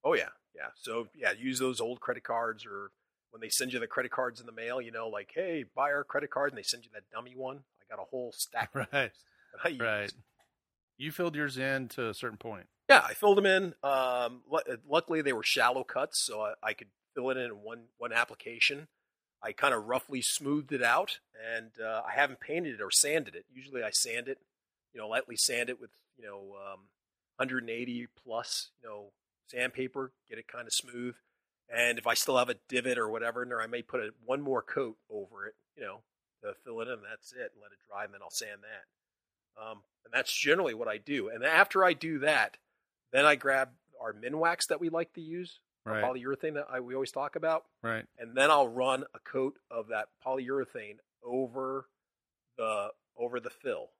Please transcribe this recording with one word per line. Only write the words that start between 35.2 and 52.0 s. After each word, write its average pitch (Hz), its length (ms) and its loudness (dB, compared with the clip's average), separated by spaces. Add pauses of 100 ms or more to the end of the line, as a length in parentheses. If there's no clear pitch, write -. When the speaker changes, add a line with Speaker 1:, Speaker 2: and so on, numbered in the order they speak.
Speaker 1:
it, 110 80 -12 (220)
you 143 60 -12
know, 104 200 -10 (400)
to 101 120 -8 (100)
fill 117 160 -8
it 117 80 -4
in, 113 140 -8
that's 107 300 -16
it, 123 200 -10
and 104 100 -20
let 104 100 -20
it 98 140 -20
dry, 104 180 -8
and 101 100 -12
then 98 80 -18
I'll 82 80 -16
sand 104 340 -8
that. - 960 -20
Um, 110 200 -14 (220)
and 113 100 -16
that's 127 220 0
generally 147 380 4
what 113 140 -4
I 107 100 -4
do. 113 300 -4
And 117 160 -6
after 185 400 8
I 180 100 8
do 156 260 -4
that, 135 380 4 (540)
then 139 140 8
I 147 100 10
grab 135 340 2 (300)
our 113 120 -6
Minwax 151 560 0
that 151 120 0
we 170 100 0
like 165 240 -2
to 180 60 -12
use, 170 400 -10 (260)
our 107 80 -2
Speaker 2:
Right. 107 100 2
Speaker 1:
polyurethane 131 500 -2
that 143 160 -4
I, 127 100 -4
we 123 140 -8
always 135 180 -2
talk 143 240 -4
about. 160 300 2 (160)
Speaker 2:
Right. 113 240 -2 (120)
Speaker 1:
And 120 180 -8
then 139 140 8
I'll 143 180 8
run 131 360 0 (100)
a - 60 -16
coat 135 380 -2 (120)
of 113 180 -6
that 107 200 -4 (160)
polyurethane 127 760 -4 (240)
over 131 640 -4 (680)